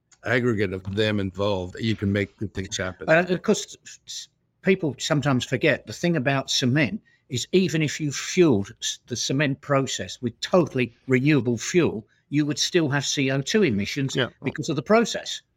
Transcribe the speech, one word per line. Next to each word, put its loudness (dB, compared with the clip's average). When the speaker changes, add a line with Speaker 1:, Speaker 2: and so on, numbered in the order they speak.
Speaker 1:
aggregate 0
of -8
them 0
involved, -2
you 0
can 0
make 0
good -8
things -8
happen. -6
Speaker 2:
Uh, 4
of -2
course, -2
s-, -20
s-, -14
people 0
sometimes 0
forget 0
the -10
thing 0
about 0
cement 0
is -4
even 2
if -2
you -4
fueled 2
s-, -6
the -8
cement 0
process -2
with -6
totally 0
renewable 4
fuel, 0
you 0
would -4
still 0
have 0
C -2
O 0
two 2
emissions 0
Speaker 3:
Yeah. 0
Speaker 2:
because -4
of 0
the -4
process. 0